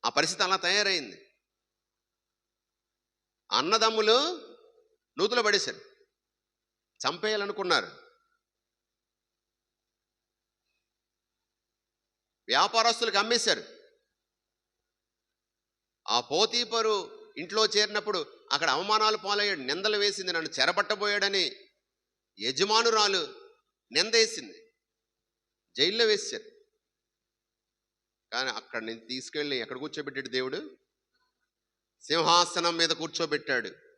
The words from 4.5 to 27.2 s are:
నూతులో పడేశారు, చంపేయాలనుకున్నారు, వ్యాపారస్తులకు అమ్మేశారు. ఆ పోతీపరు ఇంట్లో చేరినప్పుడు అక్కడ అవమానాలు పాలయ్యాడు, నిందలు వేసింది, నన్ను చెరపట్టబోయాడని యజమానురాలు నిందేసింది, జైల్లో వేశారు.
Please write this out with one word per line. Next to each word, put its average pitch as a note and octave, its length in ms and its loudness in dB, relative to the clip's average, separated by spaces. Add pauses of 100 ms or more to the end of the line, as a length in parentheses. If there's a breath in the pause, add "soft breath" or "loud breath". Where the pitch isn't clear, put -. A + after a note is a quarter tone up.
నూతులో A3+ 240 2
పడేశారు, G3+ 400 0 (1120)
చంపేయాలనుకున్నారు, F#3+ 960 -2 (4000)
వ్యాపారస్తులకు A3+ 720 2
అమ్మేశారు. G#3 460 2 (2500)
ఆ A#2 140 2
పోతీపరు A3 1040 -2 (120)
ఇంట్లో F#3+ 280 0
చేరినప్పుడు G#3 840 -2
అక్కడ D3+ 180 2
అవమానాలు G#3+ 480 2
పాలయ్యాడు, G3+ 420 -2
నిందలు F#3 380 -2
వేసింది, G3 360 -2
నన్ను D#3+ 160 -4
చెరపట్టబోయాడని G3 1080 0 (840)
యజమానురాలు G3+ 1120 2 (400)
నిందేసింది, G3 800 -2 (1040)
జైల్లో G3+ 280 2
వేశారు. G3+ 380 -2 (1900)